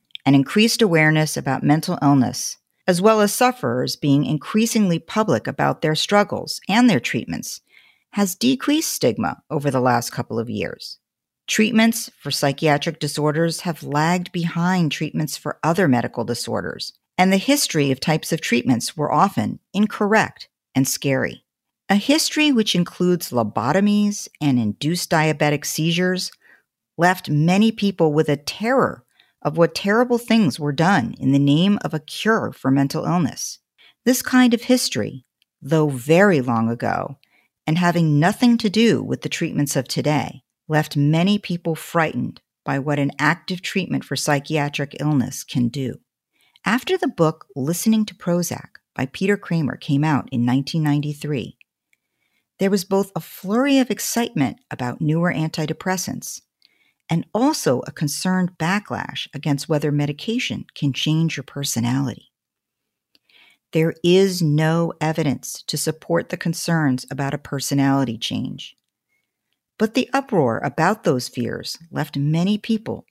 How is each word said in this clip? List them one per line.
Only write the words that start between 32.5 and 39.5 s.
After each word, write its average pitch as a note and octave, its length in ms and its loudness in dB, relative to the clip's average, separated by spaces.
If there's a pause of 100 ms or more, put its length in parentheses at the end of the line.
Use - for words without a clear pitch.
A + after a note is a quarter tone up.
for - 180 -4
mental C#3 360 2
illness. D#3+ 520 -2 (480)
This B3+ 160 2
kind B3+ 320 4
of A#3 80 2
history, C3 640 0 (380)
though D3+ 260 2
very D#3+ 520 4
long A2+ 280 0
ago, A2+ 480 -4 (480)
and D#3 120 0
having E3 420 4
nothing A#3 380 4
to A3 120 0
do G3 320 4
with - 200 -6
the D3+ 80 -6
treatments D3 480 -2